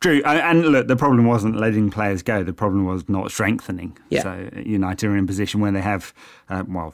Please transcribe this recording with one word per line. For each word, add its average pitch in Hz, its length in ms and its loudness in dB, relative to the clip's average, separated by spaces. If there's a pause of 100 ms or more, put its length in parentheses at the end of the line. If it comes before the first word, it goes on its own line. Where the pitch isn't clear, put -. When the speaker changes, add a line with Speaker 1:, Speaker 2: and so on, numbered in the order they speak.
Speaker 1:
true. 147 260 4
And, 151 140 4
and 165 320 4
look, 120 160 4
the 127 80 4
problem 127 280 4
wasn't 110 320 2
letting 107 320 2
players 101 320 -2
go. 107 220 -2
The 87 100 -4
problem 98 320 0
was 92 240 -4
not 98 220 -2
strengthening. 95 640 -4 (140)
Speaker 2:
Yeah. - 120 -2
Speaker 1:
So 95 340 -10
United 95 500 -2
are 101 100 0
in 98 60 0
a 95 40 0
position 98 340 -4
where 101 100 0
they 98 100 -2
have, 98 320 -4 (380)
uh, 95 160 -6
well, 85 280 -8